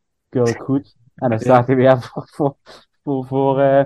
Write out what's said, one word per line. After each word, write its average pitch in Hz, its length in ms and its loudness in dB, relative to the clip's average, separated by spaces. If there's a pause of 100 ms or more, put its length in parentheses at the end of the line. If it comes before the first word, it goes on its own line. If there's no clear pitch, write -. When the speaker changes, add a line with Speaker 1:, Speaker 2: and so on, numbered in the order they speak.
(280)
Speaker 1:
keurig 120 280 -2
goed." - 400 -6 (180)
En 135 140 -4
dan 113 100 -2
Speaker 2:
Ja. 120 60 -10
Speaker 1:
staat 123 220 4
hij 131 100 0
weer 131 260 4
<laughs> - 100 -18
voor, - 160 -12
voor, 139 280 -4 (460)
voor, 135 240 -6
voor, 135 340 0
eh, 139 260 4